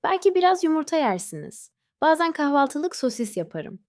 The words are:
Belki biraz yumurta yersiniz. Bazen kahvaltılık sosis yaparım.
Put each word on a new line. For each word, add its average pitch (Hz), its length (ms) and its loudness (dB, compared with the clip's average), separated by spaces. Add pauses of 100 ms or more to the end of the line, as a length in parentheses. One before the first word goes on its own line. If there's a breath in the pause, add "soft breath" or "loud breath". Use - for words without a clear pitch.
Belki 370 300 2
biraz 359 300 4
yumurta 311 320 0
yersiniz. 185 720 -4 (320)
Bazen 320 300 4
kahvaltılık 285 640 0
sosis 226 400 -4
yaparım. 165 520 -8